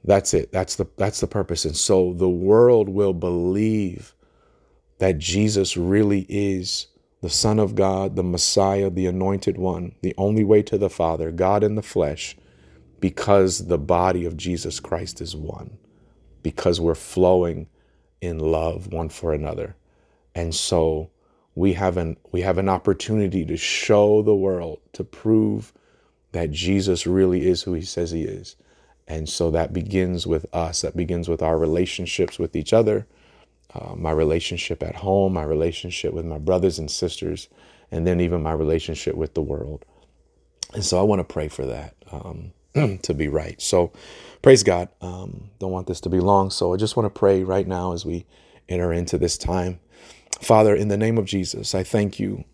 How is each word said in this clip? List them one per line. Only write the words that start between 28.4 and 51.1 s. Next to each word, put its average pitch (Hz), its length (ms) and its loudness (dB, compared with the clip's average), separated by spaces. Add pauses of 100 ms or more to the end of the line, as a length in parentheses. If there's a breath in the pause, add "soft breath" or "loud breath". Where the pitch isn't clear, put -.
And 80 200 -8
so 82 220 -2
that 80 220 -2
begins 90 540 -2
with 80 260 -2
us. 82 300 -4
That 82 140 -6
begins 85 320 -4
with 82 140 -2
our 80 160 2
relationships 85 800 -2
with 82 160 -4
each 78 180 -2
other, 110 340 2 (680 soft breath)
uh, - 220 -14
my 82 160 -2
relationship 80 720 0
at 82 120 -6
home, 98 380 2
my 85 100 -2
relationship 80 720 -2
with 82 100 -6
my 78 140 -8
brothers 87 400 2
and 78 120 -8
sisters, - 580 -6 (420 soft breath)
and 85 160 -2
then 90 140 2
even 87 220 0
my 80 100 -2
relationship 80 640 -2
with 80 180 -6
the 78 80 -2
world. 73 420 -8 (880 soft breath)
And 101 120 -6
so 90 160 2
I - 20 4
wanna 101 220 4
pray 78 240 -6
for 67 180 -8
that, 60 300 -10 (160)
um, 85 400 -14 (220)
<clears throat> 113 280 0
to - 100 -4
be 76 160 -2
right. 78 320 -4
So 87 320 2 (480 loud breath)
praise 127 220 10
God. 90 260 2 (140)
Um, 90 560 -12
don't 92 140 -6
want 92 140 -6
this 87 160 -6
to - 60 -4
be 90 120 2
long. 95 300 4
So 90 220 0
I 92 40 0
just 107 200 -2
wanna 107 140 0
pray 98 320 4
right 92 240 0
now 90 260 -4
as 85 140 -8
we 85 180 -6 (440 soft breath)
enter 87 240 0
into 87 260 -2
this - 180 0
time. 90 440 -4 (600 loud breath)
Father, 110 340 6
in 104 140 0
the 101 80 2
name 110 220 2